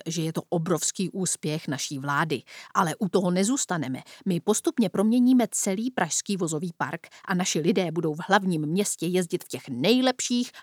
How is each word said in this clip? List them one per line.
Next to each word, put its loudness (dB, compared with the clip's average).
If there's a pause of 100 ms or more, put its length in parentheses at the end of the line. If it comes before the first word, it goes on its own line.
že -4
je -2
to -4
obrovský -2
úspěch -4
naší -6
vlády, 0 (320)
ale 0
u -2
toho 2
nezůstaneme. 0 (240)
My 0
postupně 0
proměníme 4
celý -2
pražský -2
vozový -2
park -6 (180)
a -2
naši 0
lidé 2
budou 0
v -12
hlavním 2
městě -2
jezdit 0
v -20
těch -10
nejlepších 2 (120)